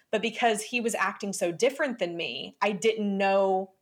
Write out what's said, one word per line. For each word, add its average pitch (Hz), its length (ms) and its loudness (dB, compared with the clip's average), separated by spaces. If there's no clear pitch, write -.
but 214 120 0
because 226 400 0
he 247 200 -4
was 220 120 0
acting 196 380 -2
so 175 200 0
different 262 460 0
than 170 180 -2
me, 160 440 -8
I 208 120 2
didn't 208 440 0
know 196 640 2